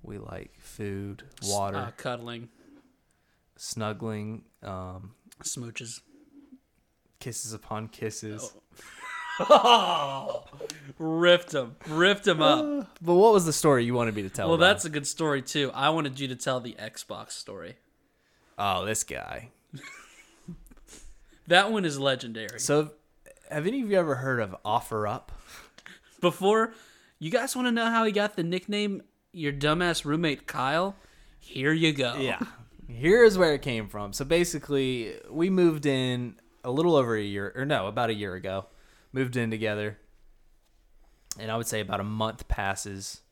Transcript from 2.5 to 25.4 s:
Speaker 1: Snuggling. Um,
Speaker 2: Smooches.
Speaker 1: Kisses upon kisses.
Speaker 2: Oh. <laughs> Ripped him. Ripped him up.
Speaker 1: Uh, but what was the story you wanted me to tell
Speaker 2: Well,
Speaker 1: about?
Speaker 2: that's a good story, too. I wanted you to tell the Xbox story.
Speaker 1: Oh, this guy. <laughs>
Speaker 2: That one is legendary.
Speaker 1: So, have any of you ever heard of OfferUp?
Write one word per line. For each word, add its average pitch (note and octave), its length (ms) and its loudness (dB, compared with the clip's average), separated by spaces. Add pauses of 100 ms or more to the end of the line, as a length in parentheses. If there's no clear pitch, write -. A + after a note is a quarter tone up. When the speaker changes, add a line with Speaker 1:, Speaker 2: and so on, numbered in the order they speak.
Speaker 1:
Snuggling. G#2+ 840 -8 (200)
Um, F#2+ 520 -12 (280)
Speaker 2:
Smooches. A#2+ 580 -10 (1200)
Speaker 1:
Kisses A2+ 320 -10
upon A2 360 -10
kisses. G#2+ 680 -10 (840)
Speaker 2:
Oh. F3+ 1040 4 (280)
<laughs> C#3+ 280 -18
Ripped E3+ 540 4
him. B2+ 220 -4 (120)
Ripped F3+ 400 4
him D#3+ 160 4
up. D3+ 200 6
Speaker 1:
Uh, C#4+ 220 -4 (160)
but E3+ 140 4
what G#3+ 180 10
was F#3+ 120 6
the D#3+ 80 0
story C3+ 320 4
you A#2+ 100 -2
wanted A2+ 200 0
me G#2 60 -4
to F#2+ 80 -6
tell F#2+ 180 -4
Speaker 2:
Well, E3 80 4
Speaker 1:
about? E3 120 6
Speaker 2:
that's G3+ 180 4
a E3 40 -6
good D3+ 180 -6
story, D3 340 -2
too. C3+ 320 -2
I C#3 160 2
wanted D3 300 -2
you C#3 80 -6
to B2+ 80 -6
tell B2+ 240 -2
the A#2 140 -12
Xbox - 580 -14
story. G2 460 -14 (840)
Speaker 1:
Oh, F#2 260 0
this G#2+ 180 -2
guy. C#2+ 460 -10 (240)
<laughs> C#3 60 -16 (1700)
Speaker 2:
That F#3+ 240 6
one G#3 140 0
is C#3+ 140 -2
legendary. B2 600 -2
Speaker 1:
So, D3+ 320 2 (600)
have D3+ 160 -2
any C4 160 -2
of G#3 80 -2
you G3 80 4
ever D#3 160 2
heard C3 240 -2
of G2 160 -4 (100)
OfferUp? G#2+ 600 -2 (920)